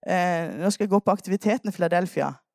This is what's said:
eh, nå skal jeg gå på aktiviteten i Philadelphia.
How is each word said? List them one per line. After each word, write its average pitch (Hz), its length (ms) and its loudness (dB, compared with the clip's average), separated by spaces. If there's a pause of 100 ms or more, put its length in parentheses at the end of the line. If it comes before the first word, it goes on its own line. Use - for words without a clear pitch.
eh, 175 520 -2
nå 180 100 0
skal 208 160 -2
jeg 202 40 -6
gå 202 100 4
på 202 120 0
aktiviteten 208 580 -2
i 202 60 -8
Philadelphia. 175 560 2 (220)